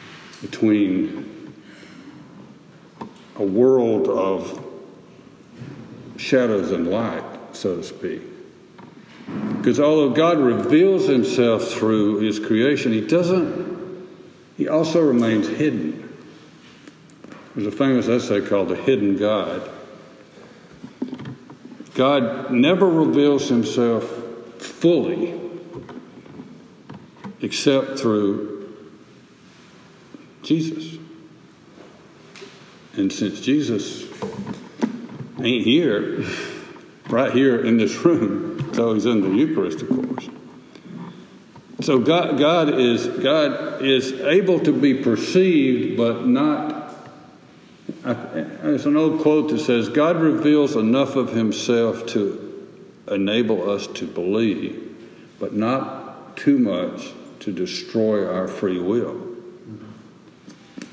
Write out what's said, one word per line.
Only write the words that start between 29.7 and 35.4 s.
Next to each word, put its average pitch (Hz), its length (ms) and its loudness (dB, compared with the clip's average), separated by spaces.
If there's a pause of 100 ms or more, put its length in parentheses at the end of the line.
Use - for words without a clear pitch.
Jesus. - 540 -2 (2000)
And 98 180 0
since - 280 -4
Jesus 120 640 -2 (1400)